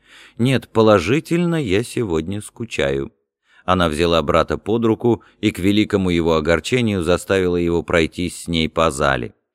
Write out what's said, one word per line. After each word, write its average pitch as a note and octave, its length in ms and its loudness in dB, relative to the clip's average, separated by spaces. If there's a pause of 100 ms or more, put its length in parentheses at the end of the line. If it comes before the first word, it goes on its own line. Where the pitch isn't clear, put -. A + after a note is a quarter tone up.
(380)
«Нет, B2 320 0
положительно, D3 920 2
я G2+ 200 0
сегодня G2 580 -4
скучаю». C#2 720 -6 (540)
Она F2+ 240 2
взяла E2 320 2
брата D#2 340 0
под A2 300 -4
руку A2+ 360 0 (200)
и, G#2+ 80 0
к - 80 -8
великому G2 500 0
его E2+ 280 2
огорчению, F2+ 640 0
заставила F2 540 0
его E2+ 260 0
пройтись E2 600 -2
с - 40 -10
ней D#2+ 220 0
по E2 200 0
зале. C2 440 -2 (200)